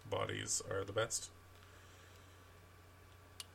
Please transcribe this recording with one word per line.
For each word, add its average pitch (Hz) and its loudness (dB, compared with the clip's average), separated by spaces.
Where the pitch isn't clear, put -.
bodies 101 4
are 98 6
the 98 -2
best. - 6